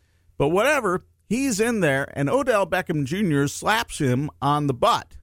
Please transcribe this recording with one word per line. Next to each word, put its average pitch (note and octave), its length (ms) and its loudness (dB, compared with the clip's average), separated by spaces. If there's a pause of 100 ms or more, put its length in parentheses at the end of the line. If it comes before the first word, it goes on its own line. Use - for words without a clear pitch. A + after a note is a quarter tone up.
(380)
But C#3 120 2
whatever, G#3+ 580 0 (200)
he's B3 320 -2
in A3+ 200 0
there, C#3 360 0
and C#3+ 140 0
Odell A#3 380 2
Beckham E3+ 380 -2
Junior D3+ 420 0
slaps G#3+ 500 -2
him C3+ 320 0 (100)
on D3 280 0
the C3+ 80 -2
butt. F3 480 0